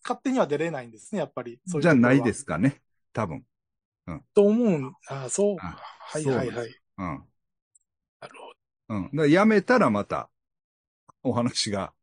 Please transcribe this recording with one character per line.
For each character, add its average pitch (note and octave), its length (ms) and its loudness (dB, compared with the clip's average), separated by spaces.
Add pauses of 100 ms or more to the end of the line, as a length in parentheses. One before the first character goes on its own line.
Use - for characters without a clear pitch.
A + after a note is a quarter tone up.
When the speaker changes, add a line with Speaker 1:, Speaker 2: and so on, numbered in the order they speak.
Speaker 1:
勝 A3 180 -6
手 C4+ 100 -2
に C4 80 0
は F3 80 4
出 C#3+ 100 -2
れ E3 140 -2
な C#3 100 -8
い A#2+ 60 -14
ん A#2 40 -20
で A2+ 80 -20
す - 160 -12
ね、 F#3+ 40 -4
や D3+ 60 -2
っ - 80 -14
ぱ B2+ 100 -8
り。 A#2+ 220 -14
そ E3+ 140 -4
う - 20 -2
い - 20 -2
う - 0 -
と E3+ 60 6
こ D3+ 60 6
ろ - 0 -
は。 - 0 -
Speaker 2:
じ A#2+ 120 6
ゃ - 20 6
な C3 40 6
い C#3 100 4
で A2 100 2
す - 120 -12
か D#2+ 120 -6
ね。 B2 240 -2 (320)
多 A2 140 -4
分。 D2 180 -12 (600)
う F2 60 -10
ん。 - 100 -16 (100)
Speaker 1:
と G3+ 120 6
思 A3 180 2
う A3+ 80 2
ん。 C3+ 220 -2 (140)
あ C3+ 180 -10
あ、 B2 40 -8
そ G3+ 240 0
う。 F3+ 60 -10
Speaker 2:
あ、 F2 180 -12 (220)
Speaker 1:
は - 200 -10
い D#3 60 -4
は C3+ 60 0
い B2+ 40 0
は G2+ 80 -2
い。 - 20 -4
Speaker 2:
そ G#2+ 60 -6
う - 20 -10
な A#2+ 80 -8
ん - 40 -6
で A2+ 60 -14
す。 - 100 -20 (160)
う G2 60 -10
ん。 - 20 -6 (1160)
Speaker 1:
な - 60 -18
る - 100 -20
ほ - 160 -20 (400)
ど。 - 20 -6
Speaker 2:
う G2+ 40 -6
ん。 F2+ 40 -6
だ E2 60 -12
か - 40 -20 (100)
ら C#3+ 60 4
辞 F#3 160 6
め G#3+ 160 4
た B3 180 2
ら D#3+ 100 4
ま G2+ 160 -2
た、 C#2 240 -6 (960)
お B2+ 100 -2
話 A#2 380 -2
が、 F#2+ 320 -6